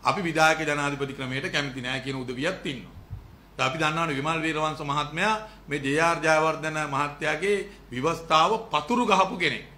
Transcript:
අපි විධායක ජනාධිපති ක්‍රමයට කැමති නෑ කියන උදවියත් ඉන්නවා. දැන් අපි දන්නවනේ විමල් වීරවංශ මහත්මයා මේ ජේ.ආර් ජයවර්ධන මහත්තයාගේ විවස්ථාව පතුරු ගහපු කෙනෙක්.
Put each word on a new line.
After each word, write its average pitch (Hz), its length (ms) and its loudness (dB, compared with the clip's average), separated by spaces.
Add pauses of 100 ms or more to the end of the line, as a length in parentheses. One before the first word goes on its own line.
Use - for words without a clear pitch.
අපි 143 220 2
විධායක 160 380 4
ජනාධිපති 143 540 -2
ක්‍රමයට 135 380 -4
කැමති 139 280 -2
නෑ 127 200 -4
කියන 135 160 -6
උදවියත් 131 500 -4
ඉන්නවා. 123 280 -8 (580)
දැන් 131 160 0
අපි 131 100 -4
දන්නවනේ 156 380 0
විමල් 156 260 -2
වීරවංශ 156 400 -2
මහත්මයා 147 520 0 (300)
මේ 147 140 -4
ජේ.ආර් 156 400 2
ජයවර්ධන 156 680 2
මහත්තයාගේ 151 720 0 (320)
විවස්ථාව 160 640 2 (160)
පතුරු 233 380 0
ගහපු 190 300 4
කෙනෙක්. 147 280 0 (140)